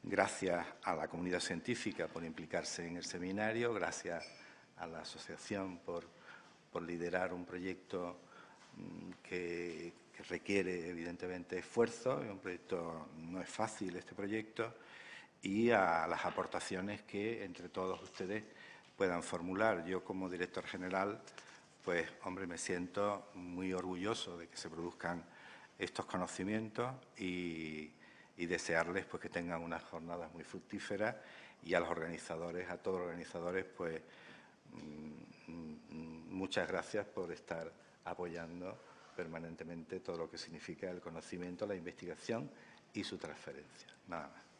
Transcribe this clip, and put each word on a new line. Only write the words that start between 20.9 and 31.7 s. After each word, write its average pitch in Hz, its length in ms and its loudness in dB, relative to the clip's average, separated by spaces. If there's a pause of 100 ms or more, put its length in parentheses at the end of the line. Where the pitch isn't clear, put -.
pues, 85 260 4 (140)
hombre, 95 240 -2
me 85 100 -4
siento 95 760 2
muy 90 400 0
orgulloso 92 640 0
de 85 100 -8
que - 80 -16
se - 140 -6
produzcan 85 540 -2 (540)
estos - 280 0
conocimientos 107 880 2 (240)
y, 82 720 -2 (460)
y 87 80 0
desearles, 85 600 4
pues, - 160 -6
que 85 80 -6
tengan 85 320 0
unas 82 220 -2
jornadas 82 500 -4
muy 82 100 -8
fructíferas 104 720 0 (460)
y 85 120 2